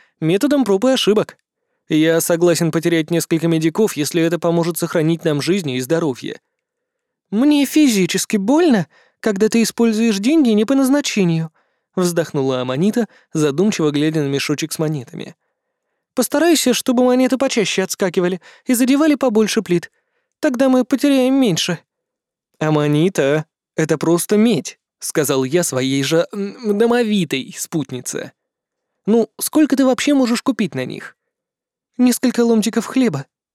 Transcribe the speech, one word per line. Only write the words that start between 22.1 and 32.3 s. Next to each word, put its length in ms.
"Аманита, 840
это 220
просто 400
медь", — 400
сказал 440
я 200
своей 400
же, 280
м, 460
домовитой 800
спутнице. 760
"Ну, 320
сколько 360
ты 80
вообще 300
можешь 300
купить 320
на 100
них?" 320
"Несколько 440